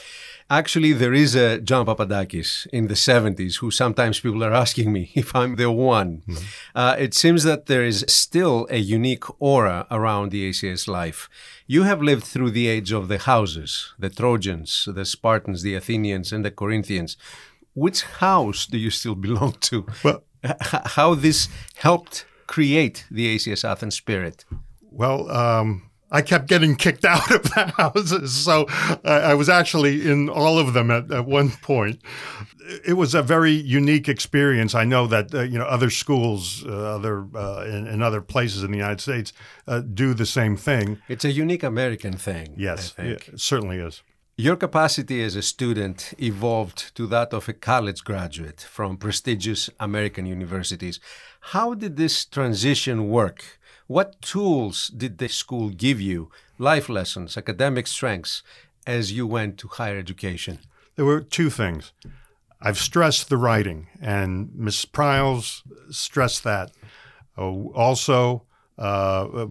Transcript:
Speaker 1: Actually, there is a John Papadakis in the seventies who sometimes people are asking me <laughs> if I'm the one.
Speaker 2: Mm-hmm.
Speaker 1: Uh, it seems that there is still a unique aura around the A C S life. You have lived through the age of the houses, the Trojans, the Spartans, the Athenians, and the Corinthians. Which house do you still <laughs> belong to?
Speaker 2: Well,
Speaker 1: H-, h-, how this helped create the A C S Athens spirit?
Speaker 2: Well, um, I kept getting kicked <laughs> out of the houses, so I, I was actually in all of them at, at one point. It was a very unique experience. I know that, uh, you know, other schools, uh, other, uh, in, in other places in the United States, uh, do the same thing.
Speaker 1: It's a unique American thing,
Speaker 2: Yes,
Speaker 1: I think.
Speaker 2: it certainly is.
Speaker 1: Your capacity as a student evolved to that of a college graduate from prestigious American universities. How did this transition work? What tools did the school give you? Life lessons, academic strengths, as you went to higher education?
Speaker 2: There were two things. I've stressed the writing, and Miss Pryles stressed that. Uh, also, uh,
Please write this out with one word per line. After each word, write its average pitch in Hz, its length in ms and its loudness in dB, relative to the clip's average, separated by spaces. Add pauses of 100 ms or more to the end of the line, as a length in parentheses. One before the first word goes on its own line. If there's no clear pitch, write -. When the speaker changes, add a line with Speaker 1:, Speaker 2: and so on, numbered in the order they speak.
(480)
Speaker 1:
Actually, 156 460 4
there 123 200 2
is 139 200 6
a 117 260 4
John 120 280 2
Papadakis 98 840 -2
in 113 160 0
the 104 80 -2
seventies 98 640 2
who 113 140 -6
sometimes 117 480 0
people 113 240 -2
are 110 100 0
asking 117 400 2
me 92 180 -4
<laughs> - 40 -2
if 131 200 0
I'm 123 200 0
the 120 160 2
one. 110 560 2
Speaker 2:
Mm-hmm. 85 180 -8 (300)
Speaker 1:
Uh, 123 240 4
it 135 160 -2
seems 170 280 6
that 151 220 2
there 127 180 2
is 110 240 0
still 156 640 2
a 123 80 -2
unique 113 480 0 (160)
aura 113 480 4
around 107 400 0
the 98 180 -4
A 95 60 -4
C 95 160 -4
S 90 180 -6
life. 87 420 -6 (360)
You 151 180 4
have 196 160 4
lived 143 260 2
through 127 260 -2
the 117 160 2
age 107 240 -2
of 98 160 -2
the 101 100 0
houses, 95 800 0
the 95 140 -6
Trojans, 98 800 -2
the 95 120 -6
Spartans, 98 600 -2
the 98 100 -2
Athenians, 101 580 -4
and 107 140 -4
the 104 60 -4
Corinthians. 101 680 -4 (560)
Which 175 300 0
house 170 640 0
do 120 100 -4
you 110 140 -2
still 110 240 -4
<laughs> 95 120 -6
belong 120 340 0
to? 107 260 -2 (160)
Speaker 2:
Well, 147 200 2 (200)
Speaker 1:
H-, 127 80 -4 (100)
h-, - 200 -2 (120)
how 160 220 6
this 156 340 2 (280)
helped - 500 0 (180)
create 151 640 2
the 113 240 -2
A 107 60 0
C 113 120 -4
S 101 140 -4
Athens 104 300 -4
spirit? 92 500 -4 (460)
Speaker 2:
Well, 135 400 0
um, 113 580 2 (220)
I 151 100 2
kept 147 260 2
getting 160 280 6
kicked - 300 0
<laughs> 175 100 6
out - 160 2
of - 120 4
the 185 320 2
houses, 165 560 0
so 151 360 4 (360)
I, 151 280 4
I - 20 6
was 147 160 4
actually 156 580 4
in 143 220 4
all 160 300 4
of 131 140 2
them 117 180 4
at, 120 200 0
at 123 140 -2
one 139 240 4
point. 117 500 0 (840)
It 175 80 2
was 165 220 2
a 151 80 4
very 160 280 4
unique 143 560 2
experience. 135 680 2
I 113 100 4
know 123 220 4
that, 107 260 0
uh, 131 80 -2
you 123 160 -4
know, 120 80 -4
other 123 240 2
schools, 113 760 -2
uh, 107 300 -6
other, 101 400 -6
uh, 98 320 -8
in, 107 200 -6
in 110 140 -4
other 107 200 0
places 101 420 -2
in 98 80 -4
the 104 60 -2
United 104 240 -4
States, 123 320 -6 (340)
uh, 120 140 -2
do 127 320 0
the 110 140 -2
same 110 280 2
thing. 107 440 -2 (100)
Speaker 1:
It's 127 160 -4
a 143 60 2
unique 160 320 -2
American 110 500 -2
thing, 82 420 -8
Speaker 2:
Yes, 92 420 -6
Speaker 1:
I 90 40 -10
think. 113 260 -8
Speaker 2:
it - 120 -16
certainly 101 380 -2
is. 85 260 -10 (340)
Speaker 1:
Your 151 180 2
capacity 147 680 0
as 98 120 -4
a 101 60 -6
student 104 800 -4
evolved 110 760 -4
to 117 120 -6
that 117 260 0
of 110 160 -6
a 107 40 -6
college 117 500 -2
graduate 82 580 -8
from 95 360 -8
prestigious 104 720 -4 (100)
American 101 460 -4
universities. 92 760 -8 (520)
How 233 220 -2
did 202 240 -8
this - 280 0
transition 120 840 -2
work? 107 500 -2 (280)
What 190 320 -2
tools 156 680 -2
did 113 320 -10
the 123 100 -6
school 113 400 -6
give 104 320 0
you? 90 300 -6 (260)
Life 143 320 0
lessons, 92 480 -6
academic 123 480 -2
strengths, - 560 -6 (460)
as 117 240 -2
you 117 160 -4
went 107 320 -4
to - 80 -16
higher 104 300 -6
education? 92 600 -8 (380)
Speaker 2:
There 147 100 0
were 151 160 2
two 156 300 0
things. 87 420 -6 (640)
I've 107 200 -2
stressed - 500 0
the 135 80 2
writing, 107 500 0 (140)
and 101 540 -2
Miss 107 300 -4
Pryles 139 760 0 (300)
stressed - 540 -2
that. 101 260 -4 (680)
Uh, 95 140 -4 (240)
also, 123 720 2 (340)
uh, 98 480 0 (240)